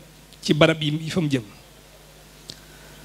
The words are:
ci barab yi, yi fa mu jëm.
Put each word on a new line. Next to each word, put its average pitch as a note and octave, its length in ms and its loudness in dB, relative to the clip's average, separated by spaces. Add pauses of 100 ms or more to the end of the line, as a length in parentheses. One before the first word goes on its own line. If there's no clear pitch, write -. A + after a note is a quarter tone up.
(420)
ci F#3 120 0
barab D#3+ 280 6
yi, D3 100 0 (120)
yi D#3 60 -8
fa F#3 120 0
mu D3+ 80 0
jëm. B2+ 140 0 (1600)